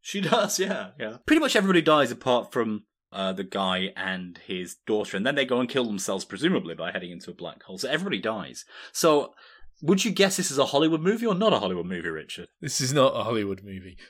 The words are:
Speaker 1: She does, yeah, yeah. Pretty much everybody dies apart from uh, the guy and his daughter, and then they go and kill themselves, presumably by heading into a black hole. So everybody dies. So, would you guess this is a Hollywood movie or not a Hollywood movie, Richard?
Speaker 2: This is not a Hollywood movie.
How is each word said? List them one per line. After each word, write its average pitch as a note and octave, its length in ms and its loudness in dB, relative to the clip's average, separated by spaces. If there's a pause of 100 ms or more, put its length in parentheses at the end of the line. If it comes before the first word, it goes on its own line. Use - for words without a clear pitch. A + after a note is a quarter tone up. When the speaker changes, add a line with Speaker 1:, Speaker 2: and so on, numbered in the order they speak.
Speaker 1:
She - 180 -6
does, G3+ 400 2
yeah, D3+ 300 -4 (100)
yeah. A2 160 -8 (100)
Pretty D#4 140 6
much C4 160 2
everybody G3 240 6
dies D3+ 300 6
apart A#2+ 420 0
from A2 320 -2 (280)
uh, F#2+ 200 -2
the F#2+ 120 -6
guy F#2 520 -2
and F#2 500 -6
his F2+ 300 -8 (100)
daughter, G#2+ 300 -2
and G2+ 100 0
then C#3 80 0
they C#3 100 0
go B2+ 160 0
and B2 80 0
kill B2+ 160 0
themselves, G2 400 -4
presumably G2 500 -2
by E2+ 180 -6
heading F2+ 180 -14
into F2 200 -16
a E2+ 40 -16
black - 280 -14
hole. F#2+ 160 -16
So B2 100 -6
everybody D#3 320 -2
dies. F#2+ 440 -6 (280)
So, D3+ 420 2 (480)
would F#3+ 220 2
you A3+ 80 0
guess G3 240 2
this F3 140 -2
is C3+ 80 0
a C3+ 80 4
Hollywood D#3 340 2
movie A3+ 260 0
or G3+ 80 2
not G3+ 180 4
a A#2 60 4
Hollywood F2+ 280 -2
movie, E2+ 220 -6
Richard? D#2 400 -10 (120)
Speaker 2:
This - 200 -4
is C3+ 120 -2
not C3+ 260 4
a G#2 60 -4
Hollywood G2+ 400 -2
movie. F#2+ 320 -14 (140)